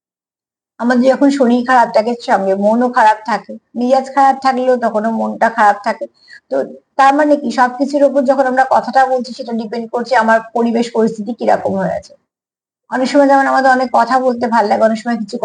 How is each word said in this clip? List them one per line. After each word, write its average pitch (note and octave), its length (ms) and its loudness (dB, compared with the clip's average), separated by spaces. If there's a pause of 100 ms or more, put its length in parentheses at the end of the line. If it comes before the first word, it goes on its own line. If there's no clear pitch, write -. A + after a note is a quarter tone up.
(800)
আমাদের B3 320 0
যখন C#4 180 2
শরীর B3 380 2
খারাপ A#3+ 260 4
থাকে, A3 180 2 (160)
সঙ্গে F#3+ 260 0
মনও A3 420 0
খারাপ G#3+ 300 4
থাকে, G#3+ 260 -6 (240)
মেজাজ B3+ 380 0
খারাপ C4+ 280 2
থাকলেও B3+ 420 0
তখনও G#3+ 260 -2 (100)
মনটা G#3+ 300 -2
খারাপ G#3 340 2
থাকে। - 200 -6 (440)
তো C4 80 -4 (400)
তার C4+ 180 6
মানে D4 220 2
কি, C4 140 -4
সবকিছুর C4 580 0
উপর C4 120 -2 (100)
যখন C4+ 160 2
আমরা C4 240 0
কথাটা A#3 360 0
বলছি, B3+ 260 -2
সেটা A#3 200 -12
ডিপেন্ড A3+ 380 -6
করছে A#3+ 260 -6
আমার A3+ 220 4 (180)
পরিবেশ A#3 380 -2
পরিস্থিতি A3 400 -2
কিরকম G#3+ 460 -2
হয়ে F#3 180 -4
আছে। - 140 -20 (800)
অনেক B3 200 -2
সময় C#4+ 200 4
যেমন C#4 160 4
আমাদের C4 300 2
অনেক B3+ 160 -2
কথা A#3 280 2
বলতে B3 240 -2 (100)
ভাল A3 140 2
লাগে, G#3 200 0
অনেক A3+ 140 -4
সময় A#3 200 -4
কিছু A3+ 220 -10